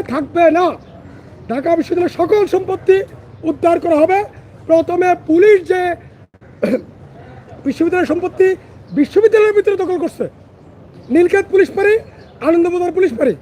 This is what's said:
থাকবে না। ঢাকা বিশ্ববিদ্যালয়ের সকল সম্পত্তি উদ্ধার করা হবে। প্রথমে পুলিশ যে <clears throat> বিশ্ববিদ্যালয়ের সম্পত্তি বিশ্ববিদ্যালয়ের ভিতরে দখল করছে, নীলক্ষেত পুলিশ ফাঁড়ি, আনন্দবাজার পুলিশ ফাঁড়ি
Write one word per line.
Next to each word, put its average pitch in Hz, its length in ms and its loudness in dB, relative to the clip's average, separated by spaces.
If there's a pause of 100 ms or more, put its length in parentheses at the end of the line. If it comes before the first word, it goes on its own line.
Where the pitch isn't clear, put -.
থাকবে 302 420 -2
না। 349 160 2 (800)
ঢাকা 262 280 -4
বিশ্ববিদ্যালয়ের 349 420 -2
সকল 381 280 2
সম্পত্তি 381 500 -2 (460)
উদ্ধার 330 380 0
করা 339 160 0
হবে। 330 220 2 (480)
প্রথমে 349 420 0 (180)
পুলিশ 381 300 6 (120)
যে 370 120 0 (880)
<clears throat> - 960 -12
বিশ্ববিদ্যালয়ের 330 460 -2
সম্পত্তি 359 340 -2 (480)
বিশ্ববিদ্যালয়ের 427 640 2
ভিতরে 403 180 0
দখল 359 220 -4
করছে, 285 260 -6 (840)
নীলক্ষেত 359 400 2
পুলিশ 381 200 2
ফাঁড়ি, 392 240 0 (460)
আনন্দবাজার 339 560 0
পুলিশ 370 180 2
ফাঁড়ি 233 280 0